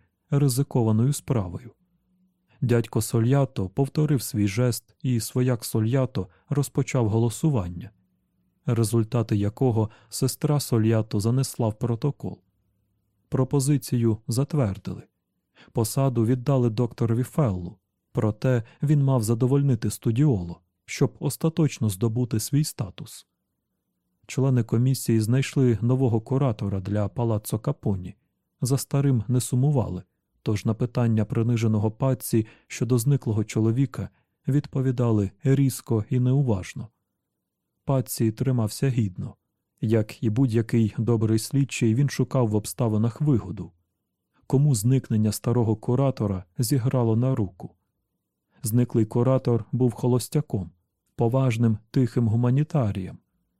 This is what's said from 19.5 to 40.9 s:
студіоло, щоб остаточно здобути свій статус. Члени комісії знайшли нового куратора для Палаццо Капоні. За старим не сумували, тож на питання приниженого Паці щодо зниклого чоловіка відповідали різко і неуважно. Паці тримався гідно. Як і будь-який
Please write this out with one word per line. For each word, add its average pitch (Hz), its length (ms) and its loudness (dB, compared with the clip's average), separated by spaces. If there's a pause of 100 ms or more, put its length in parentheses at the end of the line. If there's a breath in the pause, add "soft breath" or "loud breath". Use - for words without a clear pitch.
студіоло, 113 720 0 (280)
щоб - 300 -2
остаточно 151 680 -2
здобути 113 500 -2
свій 143 240 0
статус. - 640 -10 (1000)
Члени 131 360 2
комісії 120 580 2
знайшли 123 600 2
нового 120 400 2
куратора 110 580 -2
для 101 280 -2
Палаццо 110 520 -2
Капоні. 95 560 -4 (460)
За 131 160 2
старим 139 500 0
не 123 140 0
сумували, 123 600 0 (400)
тож 104 220 -2
на 113 80 2
питання 113 520 0
приниженого 113 640 0
Паці 123 560 0 (200 loud breath)
щодо 123 300 0
зниклого 113 460 0
чоловіка 113 680 -2 (380)
відповідали 123 840 0 (120)
різко 135 680 0
і 127 100 0
неуважно. 123 680 0 (1000)
Паці 120 460 0
тримався 127 580 -2
гідно. 110 460 -4 (460)
Як 110 420 0
і 117 60 0
будь-який 113 680 2